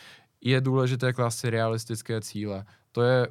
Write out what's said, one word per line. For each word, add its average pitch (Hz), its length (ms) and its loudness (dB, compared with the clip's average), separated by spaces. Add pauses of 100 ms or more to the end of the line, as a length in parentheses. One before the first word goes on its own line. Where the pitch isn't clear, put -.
(420)
Je 131 200 2
důležité 127 520 2
klást 117 240 -2
si 120 120 -2
realistické 113 720 -2
cíle. 104 440 -8 (260)
To 120 100 0
je 123 300 4